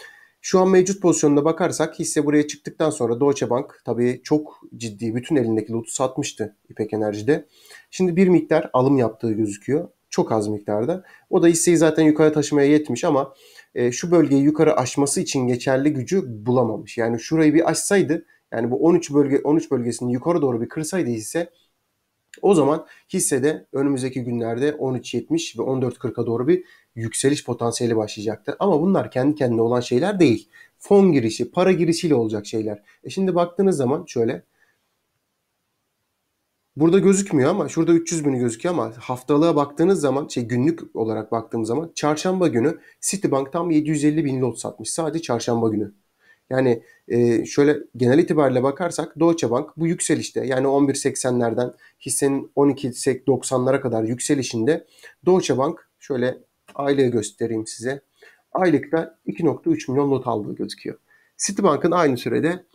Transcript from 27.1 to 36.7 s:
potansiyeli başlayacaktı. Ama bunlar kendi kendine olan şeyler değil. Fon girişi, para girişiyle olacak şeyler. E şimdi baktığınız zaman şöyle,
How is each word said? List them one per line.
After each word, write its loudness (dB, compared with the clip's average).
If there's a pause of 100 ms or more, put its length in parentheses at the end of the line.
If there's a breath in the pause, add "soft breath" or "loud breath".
potansiyeli -2
başlayacaktı. -6
Ama 2
bunlar 0
kendi 0
kendine 0
olan 2
şeyler 0
değil. 2 (280 soft breath)
Fon 4
girişi, 0
para 2
girişiyle 0
olacak -2
şeyler. -6 (200 soft breath)
E -16
şimdi -2
baktığınız 0
zaman 0
şöyle, -4 (2250)